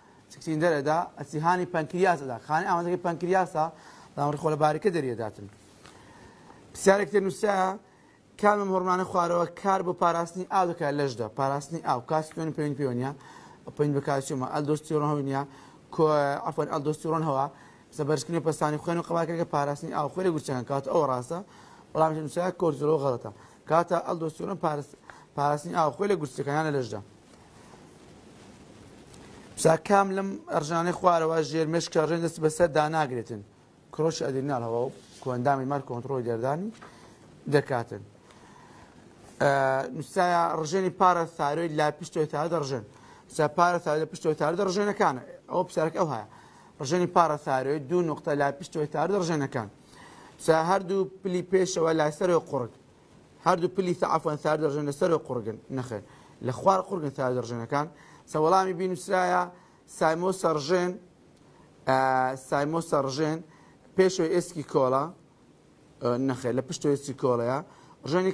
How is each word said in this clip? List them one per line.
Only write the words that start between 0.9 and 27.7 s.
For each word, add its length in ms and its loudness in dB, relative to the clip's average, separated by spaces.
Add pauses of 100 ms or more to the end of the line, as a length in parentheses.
ئەچی 260 -10
هانی 280 2
پەنکریاسەدا. 640 0 (100)
خانەی 220 0
ئامانجەکەی 360 0
پەنکریاسە، 580 0 (500)
بەڵام 220 0
ڕیخۆلە 280 0
باریکە 320 2
دەریەداتن. 520 -4 (1200)
پرسیارێک 420 4
تر 140 4
نووسایە، 420 0 (720)
کامم 340 4
هۆرمانە 360 2
خوارەوە 340 2 (160)
کار 260 2
بۆ 60 0 (100)
پاراستنی 500 0
ئاو 160 4
دەکات 300 -2
لەشدا؟ 280 -2 (120)
پاراستنی 480 -2
ئاو، 120 2 (100)
کاسیتۆن 460 -2
پەیوەندی 240 -2
پێوە 200 -2
نییە، 120 -4 (640)
پەیوەندی 220 2
بە 100 -2
کاسیۆمە، 460 -2
ئەلدۆستیرۆن 580 0
هەوی 180 0
نییە، 140 -2 (500)
کۆ-، 440 4 (100)
عەفوەن، 260 -2
ئەلدۆستیرۆن 540 -2
هەوە. 180 2 (500)
سە 120 -4
بەرزکردنی 400 0
پەستانی 360 2
خوێن 160 -2
و 80 -2
قەباکەکە 460 -2
پاراستنی 440 -2
ئاو 160 -2
خۆی 120 -4
لە 80 2
گورچەکان 380 -4
کات 200 -2
ئەوە 200 4
ڕاستە، 280 -4 (520)
بەڵام 220 4
نووسایە 380 -4 (100)
کۆرتیزۆڵ 420 2
غەڵەتە. 280 -2 (380)
کاتە 280 4 (100)
ئەلدۆستیرۆن 580 -4
پاراست-، 320 -4 (400)
پاراستنی 420 0
ئاو 160 4
خۆی 160 -2
لە 100 2
گورچەکانیان 480 -2
لە 80 0
لەشدا. 240 -4 (2500)